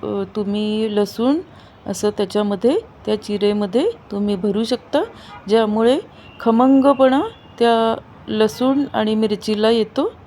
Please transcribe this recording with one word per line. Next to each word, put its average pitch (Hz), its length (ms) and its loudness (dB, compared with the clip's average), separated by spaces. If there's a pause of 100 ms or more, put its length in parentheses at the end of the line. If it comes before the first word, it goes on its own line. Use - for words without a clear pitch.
अ, 202 320 -6
तुम्ही 214 600 -4
लसूण 226 440 0 (460)
असं 208 240 -2
त्याच्यामध्ये 208 680 0 (260)
त्या 214 180 -4
चिरेमध्ये 208 680 0 (200)
तुम्ही 202 240 -2
भरू 202 280 0
शकता, 240 360 -2 (480)
ज्यामुळे 226 520 2 (400)
खमंगपणा 262 840 4 (380)
त्या 226 420 2 (260)
लसूण 220 560 0 (100)
आणि 220 220 0
मिरचीला 214 540 0
येतो. 233 440 0 (140)